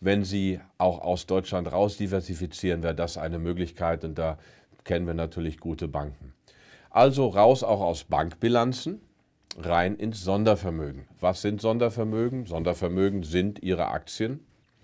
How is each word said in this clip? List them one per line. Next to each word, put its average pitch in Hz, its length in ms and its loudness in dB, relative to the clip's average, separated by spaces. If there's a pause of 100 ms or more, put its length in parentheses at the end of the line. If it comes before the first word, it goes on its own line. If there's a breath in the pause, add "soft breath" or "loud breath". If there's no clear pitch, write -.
wenn 101 200 4
Sie 95 340 -2 (200)
auch 90 220 2
aus 90 260 -2
Deutschland 92 440 -2
raus 98 260 2
diversifizieren, 90 840 -4
wäre 82 140 -2
das 85 220 -4
eine 82 200 -6
Möglichkeit 85 640 -4
und 80 160 -8
da 80 180 -2 (460 soft breath)
kennen 87 240 -2
wir 85 80 -4
natürlich 82 460 -6
gute 82 260 -6
Banken. 71 460 -8 (580 soft breath)
Also 131 380 6
raus 101 340 8
auch 107 180 2
aus 85 220 0
Bankbilanzen, 117 960 0 (560)
rein 85 380 2
ins 107 300 -6
Sondervermögen. 92 800 0 (140)
Was 90 200 0
sind 104 200 -2
Sondervermögen? 113 880 0
Sondervermögen 90 760 0
sind 90 400 -2
Ihre 87 280 -2
Aktien, 110 500 -6 (440 soft breath)